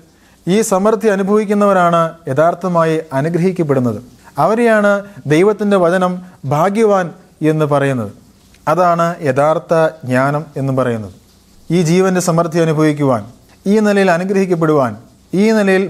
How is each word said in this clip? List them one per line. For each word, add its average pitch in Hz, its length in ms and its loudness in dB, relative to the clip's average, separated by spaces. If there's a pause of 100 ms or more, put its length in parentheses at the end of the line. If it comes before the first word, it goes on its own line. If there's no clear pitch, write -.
(480)
ഈ 196 140 2
സമൃദ്ധി 214 480 0
അനുഭവിക്കുന്നവരാണ് 190 1040 0 (120)
യഥാർത്ഥമായി 165 720 0 (120)
അനുഗ്രഹിക്കപ്പെടുന്നത്. 143 880 -2 (360)
അവരെയാണ് 202 640 2 (240)
ദൈവത്തിൻ്റെ 202 500 2
വചനം 180 440 0 (240)
ഭാഗ്യവാൻ 185 680 0 (280)
എന്ന് 156 240 0
പറയുന്നത്. 135 460 -2 (560)
അതാണ് 170 540 0
യഥാർത്ഥ 156 680 0 (160)
ജ്ഞാനം 139 400 0 (120)
എന്ന് 135 160 -2
പറയുന്നത്. 113 400 -2 (560)
ഈ 170 120 0
ജീവൻ്റെ 180 400 2
സമൃദ്ധി 170 380 -2
അനുഭവിക്കുവാൻ 147 640 0 (420)
ഈ 196 140 2
നിലയിൽ 202 320 2
അനുഗ്രഹിക്കപ്പെടുവാൻ, 165 800 0 (420)
ഈ 190 180 2
നിലയിൽ 196 380 2